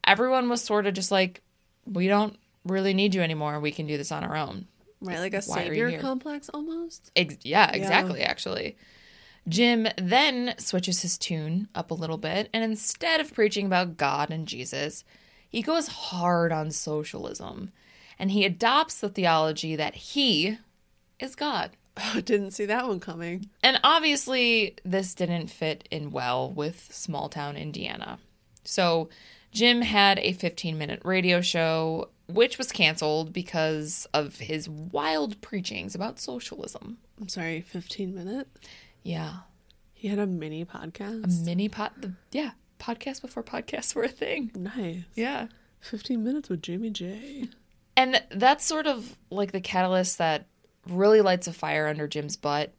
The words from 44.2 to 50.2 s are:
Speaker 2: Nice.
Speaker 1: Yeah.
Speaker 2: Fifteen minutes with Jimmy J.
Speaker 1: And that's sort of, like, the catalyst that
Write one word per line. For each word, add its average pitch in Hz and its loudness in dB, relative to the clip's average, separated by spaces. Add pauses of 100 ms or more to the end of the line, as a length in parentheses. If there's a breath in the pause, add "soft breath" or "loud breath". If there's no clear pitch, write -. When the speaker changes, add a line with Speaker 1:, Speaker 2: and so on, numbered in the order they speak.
Speaker 2:
Nice. 180 -6 (140)
Speaker 1:
Yeah. 226 -4 (320 soft breath)
Speaker 2:
Fifteen 226 -4
minutes 277 -2
with 170 -4
Jimmy 196 -6
J. 226 -10 (480)
Speaker 1:
And 254 6
that's 254 6
sort 311 2
of, 247 -2 (120)
like, 190 -2
the 190 -2
catalyst 185 2
that 160 0 (420)